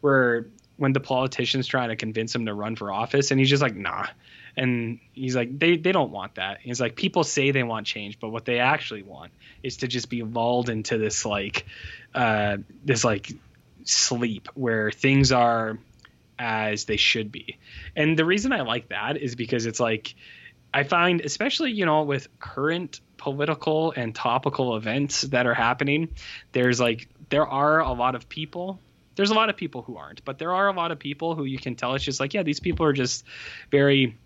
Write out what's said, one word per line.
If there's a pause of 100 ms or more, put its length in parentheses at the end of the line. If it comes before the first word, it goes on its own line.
where (300)
when
the
politicians
try
to
convince
him
to
run
for
office,
and
he's
just
like,
"Nah." (500)
And (140)
he's
like,
"They,
they
don't
want
that."
He's
like,
"People
say
they
want
change,
but
what
they
actually
want (300)
is
to
just
be
lulled
into
this,
like, (500)
uh, (280)
this,
like, (540)
sleep
where
things
are (600)
as
they
should
be." (360)
And
the
reason
I
like
that
is
because
it's
like, (580)
I
find,
especially,
you
know,
with (120)
current (160)
political
and
topical
events
that
are
happening, (440)
there's,
like, (200)
there
are
a
lot
of
people, (340)
there's
a
lot
of
people
who
aren't,
but
there
are
a
lot
of
people
who
you
can
tell
it's
just
like,
yeah,
these
people
are
just (460)
very